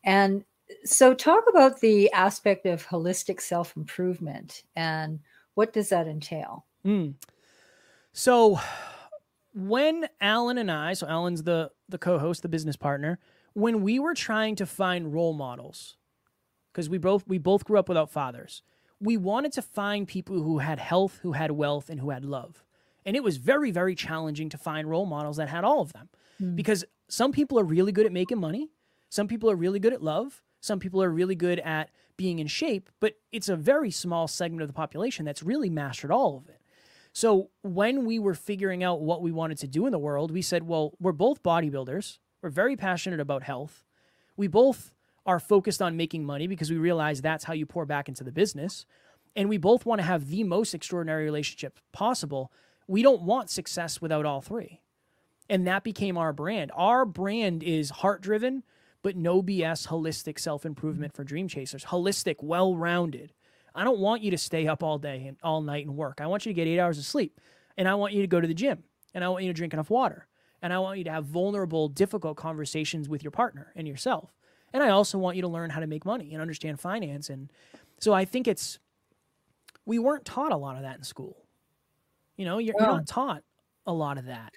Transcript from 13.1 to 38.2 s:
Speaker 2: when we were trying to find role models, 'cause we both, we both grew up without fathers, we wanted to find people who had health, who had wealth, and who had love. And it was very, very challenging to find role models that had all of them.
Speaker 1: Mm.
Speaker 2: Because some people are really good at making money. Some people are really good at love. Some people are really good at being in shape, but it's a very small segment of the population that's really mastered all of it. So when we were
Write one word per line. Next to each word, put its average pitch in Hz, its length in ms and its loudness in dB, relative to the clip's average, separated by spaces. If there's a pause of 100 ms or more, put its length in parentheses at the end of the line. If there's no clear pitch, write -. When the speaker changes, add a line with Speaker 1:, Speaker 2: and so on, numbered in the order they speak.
Speaker 2:
when 220 280 2
we 220 180 2
were 320 140 0
trying 220 440 -2
to 202 80 -4
find 175 480 -2
role 165 200 0
models, 127 640 -12 (760)
'cause 165 140 -4
we 180 100 -2
both, 190 300 2
we 190 100 0
both 180 280 2
grew 214 120 4
up 190 120 4
without 160 220 2
fathers, 127 500 -6 (380)
we 220 180 0
wanted 220 360 0
to 247 80 -4
find 202 460 -4
people 185 340 -4
who 156 180 0
had 147 200 -2
health, 190 440 2
who 175 100 -2
had 156 180 -2
wealth, 147 380 -2
and 156 100 -8
who 139 120 -4
had 131 120 -8
love. 139 400 -10 (420)
And 196 100 -2
it 277 80 0
was 175 140 2
very, 247 340 2
very 180 240 2
challenging 156 540 -6
to 151 80 -12
find 156 320 -6
role 175 180 0
models 147 300 -4
that 151 120 -4
had 170 140 -4
all 254 180 4
of 151 100 -4
them. - 180 -20 (300)
Speaker 1:
Mm. 180 160 -2
Speaker 2:
Because 170 300 0 (240)
some 262 220 2
people 277 280 2
are 208 40 6
really 180 280 4
good 214 140 6
at 202 80 2
making - 260 0
money. 190 300 -4 (400)
Some 208 180 -2
people 220 240 2
are 196 40 4
really 185 240 0
good 220 120 4
at 254 120 -6
love. 180 380 -2 (200)
Some 196 180 -4
people 190 220 0
are 185 80 4
really 180 260 0
good 175 240 0
at 156 300 -4 (260)
being 185 220 -2
in 156 80 -2
shape, 202 440 -2 (100)
but 214 160 0 (160)
it's 214 180 -6
a 185 60 2
very 247 340 2
small 170 380 -2
segment 165 340 -4
of 151 80 -4
the 135 40 -12
population 160 520 -6
that's 147 160 -8
really 196 300 0
mastered 143 400 -4
all 196 260 2
of - 100 -20
it. - 140 -20 (520)
So 202 360 4 (140)
when 214 420 0
we 226 140 0
were 196 160 2